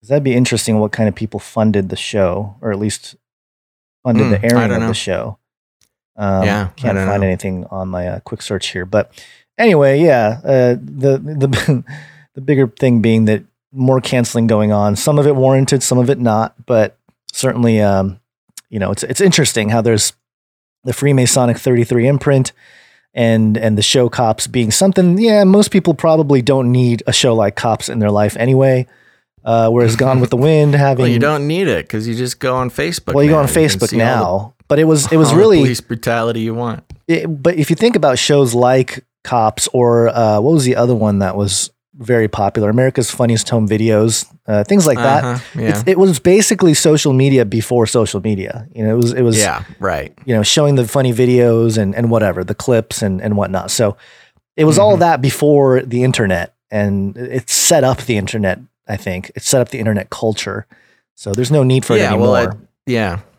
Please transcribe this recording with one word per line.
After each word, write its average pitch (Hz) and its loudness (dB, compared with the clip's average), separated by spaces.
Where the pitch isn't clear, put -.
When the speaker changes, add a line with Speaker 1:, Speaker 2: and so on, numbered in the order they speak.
Speaker 1:
'Cause 107 -20
that'd 143 0
be 127 0
interesting 117 0
what 107 0
kind 110 0
of 92 -6
people 107 -10
funded 104 -2
the - -8
show, 101 -4
or 113 -6
at 98 -6
least - -8
funded 113 2
Speaker 2:
Hmm, 110 -2
Speaker 1:
the 98 0
Speaker 2:
I 98 -4
Speaker 1:
airing 117 2
Speaker 2:
don't - -2
Speaker 1:
of 95 -2
Speaker 2:
know. 113 -4
Speaker 1:
the 110 -4
show. 104 -6
Um, 98 0
Speaker 2:
Yeah, 98 -2
I - -20
Speaker 1:
can't 113 -2
Speaker 2:
don't 95 -2
Speaker 1:
find 101 -2
Speaker 2:
know. 98 0
Speaker 1:
anything 92 -6
on 95 -10
my, 90 -6
uh, 95 -8
quick - -14
search - -8
here. 90 -8
But 101 -2
anyway, 147 4
yeah, 123 2
uh, 127 2
the, 139 -2
the, 135 -2
<laughs> - -20
the 135 -14
bigger 135 2
thing 120 2
being 110 2
that 107 0
more 131 0
canceling 117 -2
going 107 2
on. 104 0
Some 147 0
of 143 2
it 143 2
warranted, 135 2
some 127 0
of 123 2
it 139 0
not. 113 0
But 107 0
certainly, 117 0
um, 98 0
you 110 -8
know, 95 -4
it's, 101 -6
it's - -6
interesting 131 0
how 113 0
there's 110 0
the 127 -6
Freemasonic 127 2
thirty-three 120 0
imprint 135 0
and, 113 2
and 110 0
the 104 0
show 120 2
Cops 113 -2
being 117 -2
something, 185 2
yeah, 214 4
most 196 4
people 175 0
probably 147 2
don't 127 0
need 123 2
a 123 -2
show 123 2
like 104 0
Cops - -4
in 117 -6
their 104 2
life 104 0
anyway. 131 2
Uh, 113 2
whereas 117 2
Gone 131 0
with 123 0
the 127 0
Wind 147 2
Speaker 2:
<laughs> 143 4
Speaker 1:
having 127 0
Speaker 2:
Well, 120 2
you 117 0
don't 143 -2
need 175 -2
it 92 -4
'cause 110 -8
you 117 -6
just 123 -8
go 127 -4
on 127 -4
Facebook, 160 -8
Speaker 1:
Well, 143 2
you 147 4
go 160 4
Speaker 2:
man. 143 2
Speaker 1:
on 139 0
Speaker 2:
You - -4
can 160 2
Speaker 1:
Facebook 110 -2
Speaker 2:
see 113 -2
all 113 2
the 120 0
Speaker 1:
now, 98 -4
but 147 2
it 160 4
was, 156 2
it 160 2
was 156 4
Speaker 2:
all 139 2
the 175 6
Speaker 1:
really 208 6
Speaker 2:
police 123 0
brutality 117 -4
you 110 -4
want. 117 -8
Speaker 1:
it, 160 -2
but 160 -2
if 151 -2
you 165 2
think 226 0
about 147 2
shows 139 2
like 131 0
Cops 110 -2
or, 120 2
uh, 107 0
what 139 2
was 147 2
the 123 0
other 120 2
one 104 0
that 95 -2
was 98 -4
very 117 0
popular? 104 -2
America's 127 0
Funniest 117 -2
Home 110 0
Videos, 110 0
uh, 104 0
things 196 2
like 127 2
that. 139 2
Speaker 2:
Uh-huh, 123 -4
Speaker 1:
It's, 107 0
Speaker 2:
yeah. 117 -6
Speaker 1:
it 180 2
was 185 2
basically 190 2
social 151 2
media 131 4
before 113 0
social 107 -2
media. 107 -6
You 113 -6
know, 110 0
it 120 0
was, 120 0
it 127 -2
was, 113 2
Speaker 2:
Yeah, 98 -2
right. 78 -6
Speaker 1:
you 120 -2
know, 107 2
showing 147 2
the 120 0
funny 131 -2
videos 117 2
and, 98 -2
and 117 -2
whatever, 98 0
the 95 -6
clips - -2
and, 95 -4
and 104 -2
whatnot. 95 -4
So 104 -2
it 156 2
was 156 4
all 208 4
Speaker 2:
Mm-hmm. 175 2
Speaker 1:
that 165 2
before 139 2
the 123 -4
internet, 98 -2
and 101 -4
it 123 -8
set 156 2
up 127 0
the 113 -2
internet, 95 -2
I 101 -6
think. 92 -10
It - -14
set 135 2
up 113 -2
the 127 -10
internet 104 -2
culture. 107 -6
So - -12
there's 120 -4
no 147 2
need 127 2
for 117 0
it 107 -4
Speaker 2:
Yeah, 101 0
Speaker 1:
anymore. 110 0
Speaker 2:
well, 120 2
it, 104 -12
yeah. 107 -2